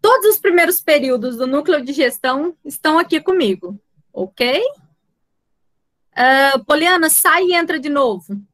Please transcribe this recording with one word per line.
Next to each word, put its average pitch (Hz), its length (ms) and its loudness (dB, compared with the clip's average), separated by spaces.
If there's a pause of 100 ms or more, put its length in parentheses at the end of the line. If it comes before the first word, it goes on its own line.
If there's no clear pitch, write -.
Todos 440 340 4
os - 40 -4
primeiros 349 420 2
períodos 254 560 0
do 254 100 -4
núcleo 285 380 0
de 269 80 -8
gestão 277 720 -2
estão 311 340 -2
aqui 311 220 -2
comigo, 208 580 -2 (340)
ok? 247 480 -4 (1500)
Ah, 269 520 2
Poliana, 320 440 2
sai 349 340 2
e 359 100 0
entra 339 240 -2
de 277 100 -8
novo. 208 520 -4 (140)